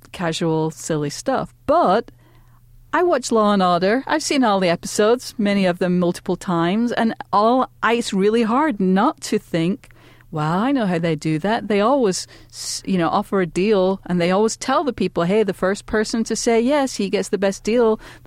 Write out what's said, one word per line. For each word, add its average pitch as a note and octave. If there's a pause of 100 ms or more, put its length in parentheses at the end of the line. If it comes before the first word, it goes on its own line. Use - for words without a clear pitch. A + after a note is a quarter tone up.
(120)
casual, D#3+
silly D3
stuff, - (140)
but B3 (800)
I E4
watch D#4+
Law G#3+
and G3
Order. F#3
I've D4+
seen C#4
all G3+
the F#3
episodes, G#3+
many G3+
of F3
them F3+
multiple F3+
times, F#3+
and A3+ (180)
all, A3+ (140)
I, A3
it's A#3
really G#3+
hard A#3+
not F#3+
to -
think, E3+ (420)
"Well, D#3
I B3
know B3
how F3+
they E3
do D#3
that. G#3
They G#3
always, A3+ (220)
s-, -
you F#3+
know, E3
offer G3+
a F3+
deal, F#3+
and F3+
they E3+
always G#3+
tell C#4+
the -
people, F3+
'Hey, G#3
the G3
first F#3+
person A3
to A3+
say A#3
yes, C4+
he G3
gets F#3+
the G#3
best G3
deal. A3 (280)